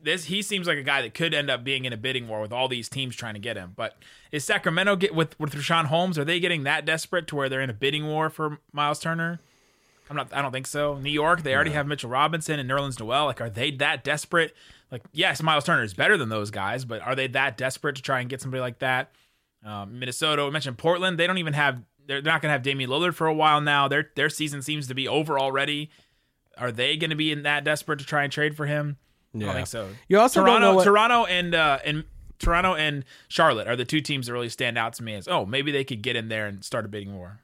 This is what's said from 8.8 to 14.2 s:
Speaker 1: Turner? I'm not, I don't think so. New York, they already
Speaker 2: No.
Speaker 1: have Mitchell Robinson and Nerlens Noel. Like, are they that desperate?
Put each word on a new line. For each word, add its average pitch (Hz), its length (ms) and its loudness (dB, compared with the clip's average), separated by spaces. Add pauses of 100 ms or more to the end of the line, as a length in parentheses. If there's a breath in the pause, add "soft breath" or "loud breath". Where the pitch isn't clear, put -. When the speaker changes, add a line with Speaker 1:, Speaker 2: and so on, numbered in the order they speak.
Speaker 1:
Turner? 165 400 -4 (680)
I'm 147 60 -10
not, 135 160 -4
I 143 100 -2
don't 139 100 -2
think 131 160 -6
so. 147 320 -2
New 135 120 -4
York, 160 320 2
they 131 120 0
already 151 160 2
Speaker 2:
No. 147 60 0
Speaker 1:
have 143 100 0
Mitchell 143 220 -4
Robinson 156 500 0
and 127 100 -4
Nerlens 135 300 -2
Noel. 123 260 0
Like, 127 160 -4
are 117 80 -6
they 123 220 -2
that 143 340 0
desperate? 151 480 0 (380 soft breath)